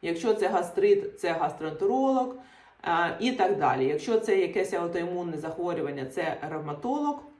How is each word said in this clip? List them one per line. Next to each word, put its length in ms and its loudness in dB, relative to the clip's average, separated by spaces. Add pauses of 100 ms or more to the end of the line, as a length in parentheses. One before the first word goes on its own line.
якщо 320 0
це 140 2
гастрит, 720 2
це 120 0
гастроентеролог, 1000 0 (500)
е, 360 0
і 120 2
так 260 2
далі. 280 2
Якщо 320 2
це 200 2
якесь 340 0
аутоімунне 680 -4
захворювання, 680 -4
це 320 -4 (120)
ревматолог. 720 -4 (180)